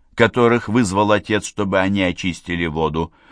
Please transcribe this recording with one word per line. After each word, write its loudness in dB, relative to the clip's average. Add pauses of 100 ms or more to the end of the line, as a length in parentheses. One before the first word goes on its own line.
(140)
которых 2
вызвал 2
отец, 0
чтобы -2
они 0
очистили -4
воду, -2 (200)